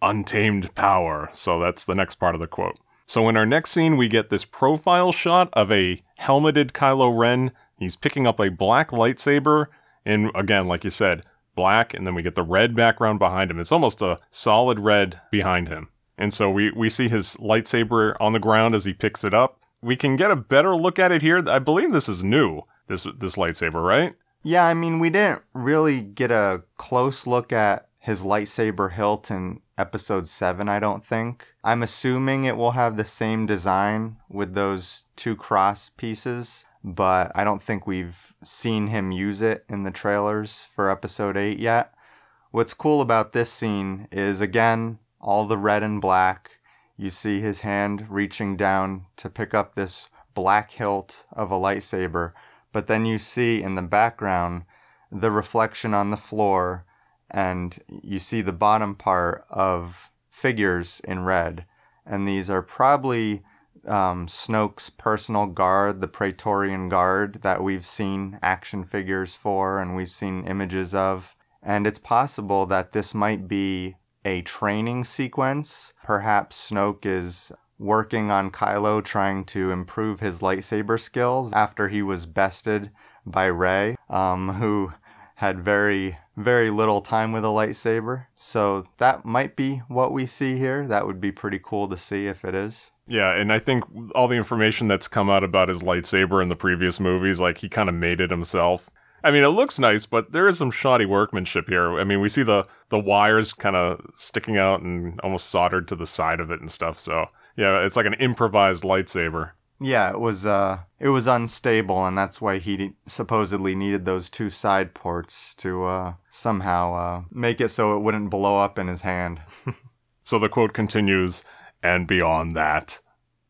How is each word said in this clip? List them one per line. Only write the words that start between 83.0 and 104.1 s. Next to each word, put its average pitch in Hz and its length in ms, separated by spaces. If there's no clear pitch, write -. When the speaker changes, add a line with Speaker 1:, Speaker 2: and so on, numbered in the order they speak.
Speaker 2:
by 95 220
Rey, 92 500
um, 95 460
who 104 380
had 95 240
very, 98 580
very 113 320
little 107 320
time 110 300
with 110 140
a 110 40
lightsaber. 113 840
So 98 520
that - 260
might 131 300
be 135 320
what 127 260
we 135 140
see 131 320
here. 135 300
That 104 180
would 95 140
be 98 100
pretty 98 320
cool 101 260
to 92 80
see 101 300
if 95 180
it 92 100
is. 104 360
Speaker 1:
Yeah, 98 280
and 104 180
I 110 60
think 123 260
all 123 140
the 123 80
information 110 520
that's 98 200
come 101 220
out 98 140
about 92 240
his 87 140
lightsaber 92 600
in 90 60
the 85 80
previous 90 440
movies, 92 400
like, 87 180
he 101 100
kinda 98 240
made 85 280
it 90 100
himself. 87 600
I 156 60
mean, 143 120
it 139 60
looks 226 300
nice, 107 280
but 113 260
there 180 160
is 175 100
some 135 120
shoddy 120 360
workmanship 98 600
here. 87 300
I 95 60
mean, 98 160
we 101 80
see 139 140
the, 104 240
the 110 100
wires 104 540
kinda 90 460